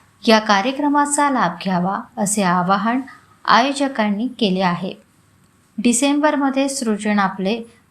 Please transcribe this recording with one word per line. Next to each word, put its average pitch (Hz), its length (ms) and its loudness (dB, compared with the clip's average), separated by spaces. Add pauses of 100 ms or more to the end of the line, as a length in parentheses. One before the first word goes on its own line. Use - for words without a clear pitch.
(260)
या 220 120 6
कार्यक्रमाचा 285 920 0
लाभ 185 340 -2
घ्यावा 185 360 -2 (160)
असे 208 260 -2
आवाहन 190 580 0 (440)
आयोजकांनी 247 840 0 (120)
केले 190 220 0
आहे. 175 320 -2 (880)
डिसेंबरमध्ये 277 880 2
सृजन 214 500 -2
आपले 196 440 -2 (280)